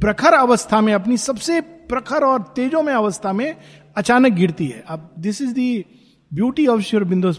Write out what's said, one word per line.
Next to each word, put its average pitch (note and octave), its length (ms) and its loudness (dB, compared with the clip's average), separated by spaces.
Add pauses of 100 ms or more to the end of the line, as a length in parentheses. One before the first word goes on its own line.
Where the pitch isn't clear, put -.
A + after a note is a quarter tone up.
प्रखर G#3+ 320 2
अवस्था A#3+ 480 2
में, G#3+ 140 2
अपनी G#3 220 0
सबसे D#4+ 440 -4
प्रखर C#4 640 -6
और C4 180 2
तेजोमय C#4 500 -2
अवस्था G#3 400 -2
में C#4 240 -4 (400)
अचानक B3 360 4
गिरती F3 340 0
है। A#2 220 -12
अब D#3+ 260 -14
this G3 280 -8
is C4 120 -4
the B3 280 -2 (520)
beauty B3+ 340 0
of A#3 100 4
Sri G3+ 160 -4
Aurobindo's F#3 440 0